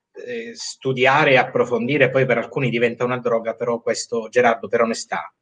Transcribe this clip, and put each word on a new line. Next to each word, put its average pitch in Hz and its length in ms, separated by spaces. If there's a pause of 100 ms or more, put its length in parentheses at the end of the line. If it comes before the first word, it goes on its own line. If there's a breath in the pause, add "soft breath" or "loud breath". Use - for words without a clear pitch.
(120)
eh, 117 420
studiare 135 800
e 127 40
approfondire 123 760
poi 135 160
per 117 120
alcuni 123 320
diventa 117 340
una 123 140
droga, 113 360
però 120 260
questo, 113 500
Gerardo, 117 380
per 117 140
onestà, 101 600